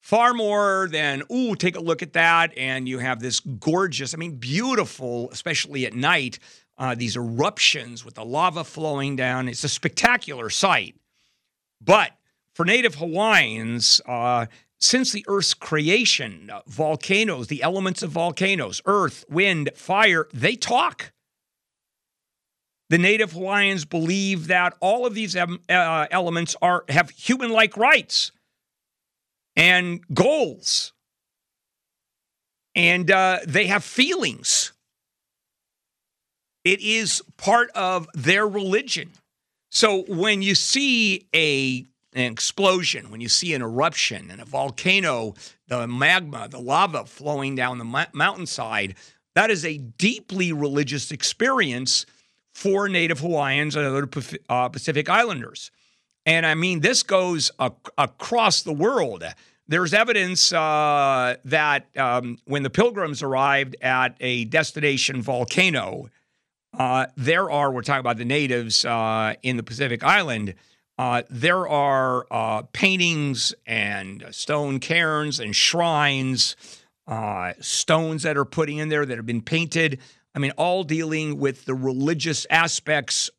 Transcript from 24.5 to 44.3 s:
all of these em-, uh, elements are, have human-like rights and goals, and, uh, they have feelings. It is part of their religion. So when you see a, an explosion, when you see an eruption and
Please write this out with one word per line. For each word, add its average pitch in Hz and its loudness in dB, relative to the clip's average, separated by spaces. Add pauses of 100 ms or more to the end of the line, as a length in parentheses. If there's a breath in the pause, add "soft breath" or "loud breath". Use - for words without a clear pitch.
all 226 2
of 226 -2
these 202 -6
em-, 175 -2
uh, 165 2
elements 170 -2
are, 180 2
have 156 2
human-like 226 0
rights 247 2 (1200)
and 175 4 (120)
goals, 220 0 (1800)
and, 175 4
uh, 185 6
they 170 2
have 202 2
feelings. - 0 (1900)
It 190 2
is 214 -2 (140)
part 240 2
of 185 -2
their 185 2
religion. 202 -2 (580)
So 202 4
when 196 0
you 196 2
see 233 2
a, 135 0 (260)
an 123 -2
explosion, 180 0
when 113 -14
you 117 -8
see 170 0
an 127 -4
eruption 113 -2
and 98 -20